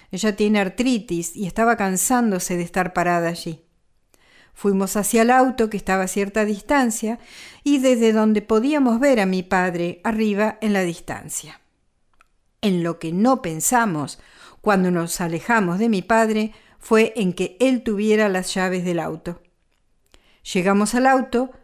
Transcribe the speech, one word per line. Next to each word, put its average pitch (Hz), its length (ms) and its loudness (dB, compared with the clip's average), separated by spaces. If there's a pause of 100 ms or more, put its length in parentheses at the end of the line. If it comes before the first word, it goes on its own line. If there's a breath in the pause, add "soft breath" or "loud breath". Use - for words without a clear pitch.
(100)
ella 202 240 -2
tiene 214 260 2
artritis 190 760 -2
y 208 100 -6
estaba 226 300 0
cansándose 190 800 0
de 175 60 -2
estar 180 320 -4
parada 175 340 0
allí. 170 380 -10 (880 soft breath)
Fuimos 196 440 -2
hacia 220 260 0
el 233 80 4
auto 247 400 4
que 208 60 -8
estaba 190 260 -2
a 185 60 -4
cierta 202 360 -2
distancia 226 760 -2 (420 loud breath)
y 285 160 2
desde 240 340 4
donde 214 300 2
podíamos 240 560 0
ver 262 220 4
a 190 60 0
mi 185 180 -2
padre 175 580 -2
arriba 214 580 -2
en 214 120 -2
la 196 100 0
distancia. 151 800 -10 (1000)
En 185 220 0
lo 170 160 -4
que 165 140 -8
no 240 280 2
pensamos 165 800 -2 (420 loud breath)
cuando 190 300 2
nos 170 300 -2
alejamos 175 580 0
de 226 100 0
mi 196 140 0
padre 220 520 0 (260 soft breath)
fue 226 340 2
en 185 200 0
que - 260 -4
él 254 240 2
tuviera 214 440 2
las 185 240 -2
llaves 185 320 -2
del 175 140 -2
auto. 160 420 -8 (1120 soft breath)
Llegamos 202 440 0
al 254 100 2
auto, 262 460 0 (120)